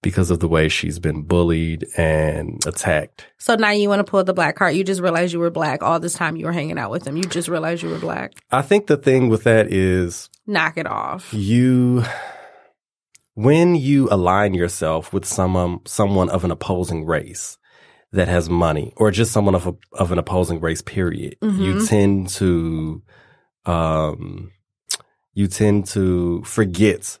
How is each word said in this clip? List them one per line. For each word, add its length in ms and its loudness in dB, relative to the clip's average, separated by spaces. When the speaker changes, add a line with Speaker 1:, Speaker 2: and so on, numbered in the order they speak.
Speaker 1:
because 280 0
of 80 2
the 80 0
way 220 4
she's 320 -4
been 220 -4
bullied 600 0
and 680 0
attacked. 600 -4
Speaker 2:
So 180 2
now 140 2
you 180 2
wanna 160 2
pull 180 0
the 120 0
black 200 0
card. 220 0
You 80 0
just 160 -2
realized 320 0
you 80 -4
were 100 0
black 320 -4
all 160 2
this 160 -4
time 220 -4
you 100 -8
were 60 -4
hanging 260 -4
out 140 -6
with 140 -6
him. 100 -6
You 80 -2
just 240 -6
realized 340 -4
you 60 -8
were 100 -6
black. 340 -8
Speaker 1:
I 100 2
think 240 2
the 120 4
thing 320 4
with 140 2
that 280 4
is 560 0
Speaker 2:
Knock 300 -2
it 100 -6
off. 460 -8
Speaker 1:
you, 720 2
when 400 6
you 360 4
align 440 4
yourself 580 -2
with 120 -4
someone, 640 0
someone 440 2
of 140 -2
an 60 0
opposing 540 -4
race 540 -6
that 160 2
has 200 0
money, 480 0
or 140 4
just 220 0
someone 220 2
of 120 0
a, 80 -4
of 200 0
an 60 2
opposing 420 -2
race, 220 -4
period, 600 -6
Speaker 2:
Mm-hmm. 200 0
Speaker 1:
you 240 0
tend 440 2
to, 720 -2
um, 840 -2
you 140 2
tend 400 2
to 560 0
forget 760 0